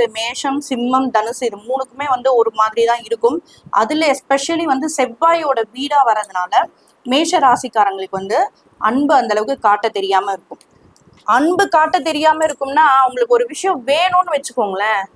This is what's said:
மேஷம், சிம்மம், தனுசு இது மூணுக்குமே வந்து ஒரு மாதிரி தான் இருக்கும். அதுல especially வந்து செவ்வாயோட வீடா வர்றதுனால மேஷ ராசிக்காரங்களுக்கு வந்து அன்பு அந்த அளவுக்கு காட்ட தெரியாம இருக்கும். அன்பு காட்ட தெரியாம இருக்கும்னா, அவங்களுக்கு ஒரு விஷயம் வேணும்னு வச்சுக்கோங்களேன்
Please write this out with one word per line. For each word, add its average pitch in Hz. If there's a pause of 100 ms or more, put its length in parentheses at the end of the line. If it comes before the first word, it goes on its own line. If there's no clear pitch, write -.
(120)
மேஷம், 254 (100)
சிம்மம், 254
தனுசு -
இது 202
மூணுக்குமே 262
வந்து 247
ஒரு 226
மாதிரி 220
தான் 240
இருக்கும். 233 (420)
அதுல 302
especially 320
வந்து 277
செவ்வாயோட 285 (120)
வீடா 277
வர்றதுனால 196 (520)
மேஷ 320
ராசிக்காரங்களுக்கு 202
வந்து 202 (440)
அன்பு 277
அந்த 233
அளவுக்கு 220
காட்ட 208
தெரியாம 196
இருக்கும். 190 (680)
அன்பு 320
காட்ட 320
தெரியாம 311
இருக்கும்னா, 285 (120)
அவங்களுக்கு 247
ஒரு 240
விஷயம் 320
வேணும்னு 359
வச்சுக்கோங்களேன் 208 (140)